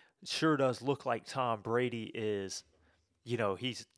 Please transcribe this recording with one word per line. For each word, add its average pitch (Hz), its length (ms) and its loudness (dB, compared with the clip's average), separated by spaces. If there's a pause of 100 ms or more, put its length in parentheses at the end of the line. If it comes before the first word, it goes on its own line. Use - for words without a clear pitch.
(260)
sure 156 300 4
does 131 260 2
look 131 240 0
like 120 200 0
Tom 120 360 0
Brady 117 540 0
is, 104 480 -2 (640)
you 117 100 -2
know, 101 200 2
he's 117 300 -6 (120)